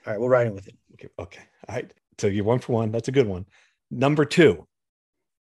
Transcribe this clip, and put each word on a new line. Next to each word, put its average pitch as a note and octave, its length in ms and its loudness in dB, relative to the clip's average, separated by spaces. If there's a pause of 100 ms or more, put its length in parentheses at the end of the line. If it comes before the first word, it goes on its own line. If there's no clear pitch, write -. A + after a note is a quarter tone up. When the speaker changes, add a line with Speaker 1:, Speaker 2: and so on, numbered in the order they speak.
Speaker 1:
All A2+ 80 -6
right. G#2 60 -6
We're B2 100 -2
riding A#2+ 260 2
with G2 120 -18
it. - 80 -20 (180)
Speaker 2:
Okay. - 160 -20 (100)
Okay. - 220 -16 (260)
All G2 80 -12
right. - 160 -10 (280)
So G#2+ 80 -2
you're G2 180 -2
one A#2+ 140 0
for - 140 -8
one. A2 180 -2
That's A#2 180 -6
a - 20 -4
good C3 160 2
one. F#2+ 180 -8 (460)
Number C#3+ 340 0
two, - 400 4 (760)